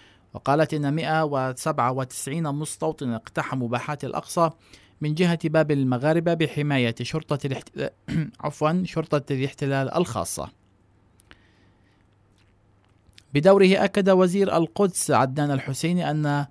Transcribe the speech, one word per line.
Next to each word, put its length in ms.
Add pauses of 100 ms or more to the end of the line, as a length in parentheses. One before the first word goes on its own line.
(340)
وقالت 400
إن 200
مائة 300
وسبعة 680
وتسعين 500
مستوطن 680
اقتحموا 580
باحات 360
الأقصى 460 (500)
من 140
جهة 300
باب 260
المغاربة 640
بحماية 680
شرطة 420
الاحت-، 480 (180)
<clears throat> 340
عفوًا، 420
شرطة 440
الاحتلال 640
الخاصة. 540 (2750)
بدوره 500
أكد 260
وزير 460
القدس 540
عدنان 400
الحسيني 600
أن 400